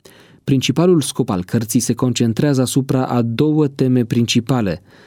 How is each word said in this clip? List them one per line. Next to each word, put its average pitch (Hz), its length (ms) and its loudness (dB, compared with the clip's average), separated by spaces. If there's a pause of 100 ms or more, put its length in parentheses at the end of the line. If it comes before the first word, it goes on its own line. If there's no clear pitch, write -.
(440)
Principalul 151 560 2
scop - 300 -4
al 90 140 -2
cărții 117 360 -2
se - 140 -2
concentrează 127 680 0
asupra 131 460 0
a 123 160 0
două 143 460 0
teme 127 360 0
principale, 113 800 -2 (240)